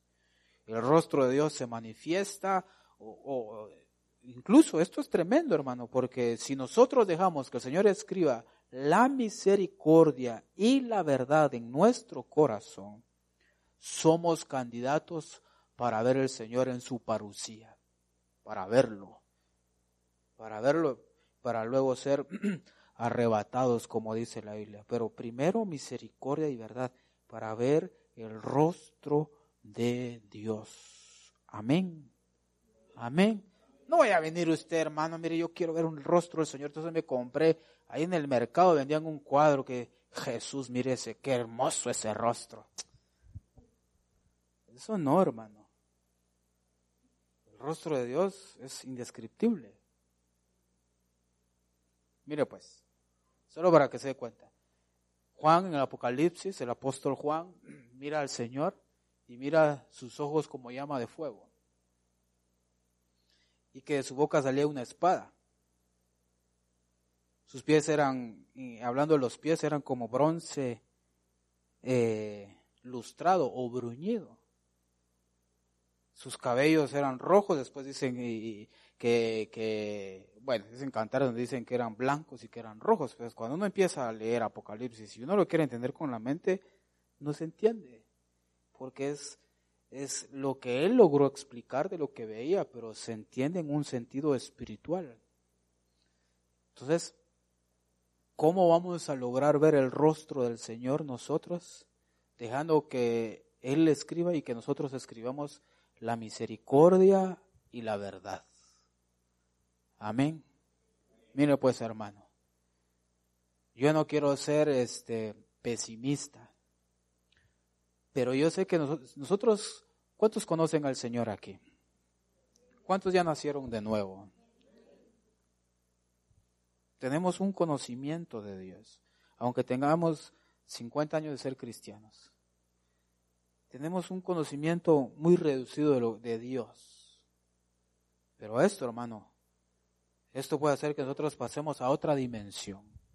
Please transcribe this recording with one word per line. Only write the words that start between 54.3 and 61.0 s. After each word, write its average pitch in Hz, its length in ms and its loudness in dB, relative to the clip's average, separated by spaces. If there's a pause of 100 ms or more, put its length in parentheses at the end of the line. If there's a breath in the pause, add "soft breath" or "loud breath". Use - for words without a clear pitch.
Juan 170 340 4
en 175 60 -6
el 143 60 0
Apocalipsis, 139 800 -2
el 123 80 -6
apóstol 135 460 -2
Juan, 160 480 -4
<clears throat> 123 300 -20
mira 147 260 -6
al 139 100 -4
Señor 131 500 -4 (480)
y 120 100 -20
mira 147 520 4
sus - 300 -16
ojos 147 280 -2
como 127 220 -16
llama 139 300 -8
de 117 80 -4